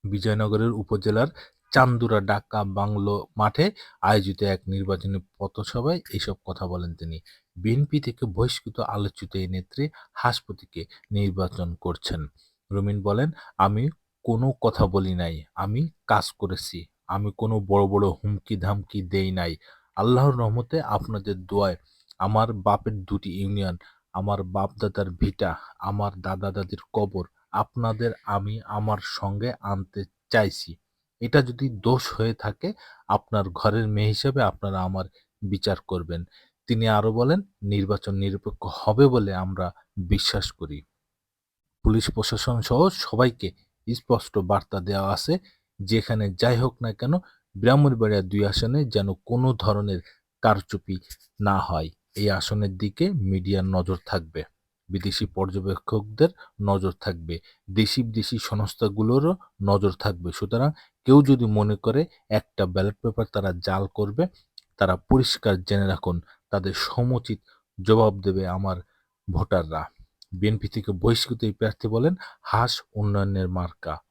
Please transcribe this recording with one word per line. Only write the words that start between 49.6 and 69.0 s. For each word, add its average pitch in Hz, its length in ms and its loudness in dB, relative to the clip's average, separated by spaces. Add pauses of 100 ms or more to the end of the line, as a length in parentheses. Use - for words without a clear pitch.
কারচুপি 101 540 0 (440)
না 98 180 4
হয়। 82 320 -2 (240)
এই 101 160 0
আসনের 95 460 -2
দিকে 107 340 -2
মিডিয়ার 95 540 0
নজর 92 320 0 (100)
থাকবে, 80 380 -6 (440)
বিদেশি 95 380 -2
পর্যবেক্ষকদের 98 1000 -2 (340)
নজর 95 380 2
থাকবে, 85 380 -6 (320)
দেশি 107 320 2
বিদেশি 113 400 -4
সংস্থাগুলোরও 110 920 2 (260)
নজর 98 300 4
থাকবে। 87 400 -4
সুতরাং 120 380 0 (340)
কেউ 139 180 10
যদি 131 220 6
মনে 104 320 2
করে 135 300 0 (220)
একটা 104 380 0
ব্যালট 95 360 0
পেপার 113 300 -2
তারা 98 200 -2
জাল 95 340 -2
করবে, 107 400 -2 (520)
তারা 92 180 4
পরিষ্কার 107 640 2
জেনে 101 240 2
রাখুন, 90 340 -2 (300)
তাদের 95 220 -2
সমুচিত 120 680 -2 (460)
জবাব 110 340 6
দেবে 95 260 0
আমার 92 300 -2 (540)